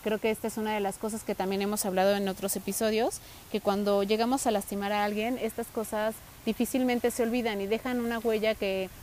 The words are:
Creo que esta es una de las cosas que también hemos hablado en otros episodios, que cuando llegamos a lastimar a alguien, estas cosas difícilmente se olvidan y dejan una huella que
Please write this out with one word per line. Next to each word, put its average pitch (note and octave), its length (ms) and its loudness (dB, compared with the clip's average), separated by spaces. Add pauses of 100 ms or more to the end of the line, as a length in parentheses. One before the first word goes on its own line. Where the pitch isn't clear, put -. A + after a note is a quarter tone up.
Creo G#3+ 160 0
que A3 120 2
esta A3 160 -4
es G#3+ 100 -4
una G#3+ 160 -2
de G#3+ 60 0
las G3 180 -2
cosas A3 260 -6
que G#3+ 100 -2
también G3 280 0
hemos G3+ 240 0
hablado F#3+ 300 4
en G3+ 120 0
otros G3 280 -2
episodios, A3 640 0 (320)
que G#3 100 -2
cuando G3+ 420 2
llegamos A3+ 420 2
a B3 60 4
lastimar G3+ 400 0
a G#3 140 2
alguien, G#3+ 360 0
estas A3+ 260 -4
cosas G#3+ 460 -2 (320)
difícilmente A#3+ 640 2
se A#3+ 140 0
olvidan A3+ 380 0
y G3 60 -2
dejan A#3+ 340 0
una A#3 180 -2
huella A3 340 2
que F#3+ 360 -2 (140)